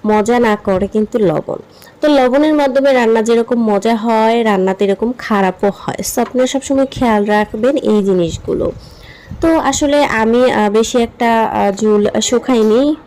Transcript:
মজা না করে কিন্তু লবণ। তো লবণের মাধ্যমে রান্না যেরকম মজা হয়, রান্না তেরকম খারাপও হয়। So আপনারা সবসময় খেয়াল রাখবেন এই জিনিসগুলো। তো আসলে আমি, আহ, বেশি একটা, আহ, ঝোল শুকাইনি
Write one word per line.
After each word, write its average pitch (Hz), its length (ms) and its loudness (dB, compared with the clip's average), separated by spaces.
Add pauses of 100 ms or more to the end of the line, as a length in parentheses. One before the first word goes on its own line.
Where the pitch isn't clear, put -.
মজা 214 320 0
না 220 160 2
করে 196 320 -2
কিন্তু 214 320 -2
লবণ। 165 380 -2 (440)
তো 302 60 0
লবণের 285 460 2
মাধ্যমে 277 400 2
রান্না 226 280 2
যেরকম 233 420 0
মজা 214 320 0
হয়, 226 480 2
রান্না 190 300 0
তেরকম 202 440 -2
খারাপও 196 580 0
হয়। - 200 -8 (200)
So 247 60 0
আপনারা 254 260 0
সবসময় 269 380 0
খেয়াল 220 400 0
রাখবেন 214 520 0
এই 214 260 0
জিনিসগুলো। 180 680 -2 (720)
তো 330 160 2
আসলে 285 480 0
আমি, 233 460 2
আহ, 208 180 0
বেশি 220 280 0
একটা, 233 460 0
আহ, 202 320 -2
ঝোল 208 460 0
শুকাইনি 240 760 2 (120)